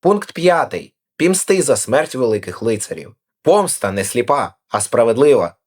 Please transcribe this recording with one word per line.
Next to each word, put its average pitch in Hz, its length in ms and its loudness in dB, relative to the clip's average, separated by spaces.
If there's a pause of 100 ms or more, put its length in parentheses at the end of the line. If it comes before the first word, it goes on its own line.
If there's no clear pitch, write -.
Пункт 202 320 0
п'ятий. 160 600 0 (220)
Пімсти 185 460 0
за 135 140 2
смерть 143 380 -2
великих 110 480 -4
лицарів. 104 520 -6 (280)
Помста 175 500 0
не 98 120 -2
сліпа, 120 500 -2 (140)
а 107 120 -2
справедлива. 117 760 2 (120)